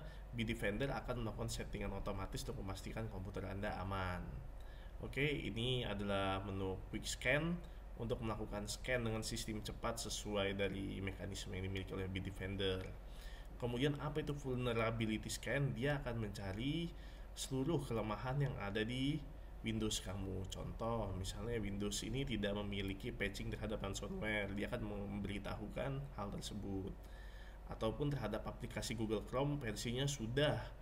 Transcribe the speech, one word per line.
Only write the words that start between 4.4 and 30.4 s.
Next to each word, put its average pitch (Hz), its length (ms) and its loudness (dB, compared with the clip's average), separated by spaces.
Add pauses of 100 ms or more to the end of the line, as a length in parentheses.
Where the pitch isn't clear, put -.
Oke, 131 240 0
ini 123 640 2
adalah 98 560 2
menu 98 320 0 (160)
quick - 160 -2
scan 156 480 2 (480)
untuk 117 240 0
melakukan 104 400 -2
scan 123 400 0
dengan 110 160 0
sistem 110 400 -2
cepat 113 480 -2
sesuai 101 480 2
dari 98 400 0
mekanisme 95 560 -2
yang 95 160 0
dimiliki 95 240 -2
oleh 95 160 0
Bitdefender. 95 720 0 (720)
Kemudian 127 480 4
apa 147 160 0
itu 147 160 0
vulnerability 113 960 2
scan? 131 400 2
Dia 139 320 2
akan 120 160 0
mencari 110 880 0 (240)
seluruh 139 560 2
kelemahan 113 560 2
yang 139 160 4
ada 101 240 2
di 131 320 2 (480)
Windows 110 400 2
kamu. 95 480 -2
Contoh, 98 640 0
misalnya 107 480 0
Windows 101 400 0
ini 131 240 0
tidak 101 320 2
memiliki 98 480 0
patching 110 480 0
terhadap 107 240 -2
ransomware, 101 720 0
dia 104 160 0
akan 117 160 -2
memberitahukan 104 1080 -2 (280)
hal 101 80 -2
tersebut. 101 640 -2 (800)
Ataupun 113 400 2
terhadap 110 320 0
aplikasi 110 560 -2
Google 107 240 4
Chrome 143 400 2
versinya 117 400 0
sudah 123 560 4 (220)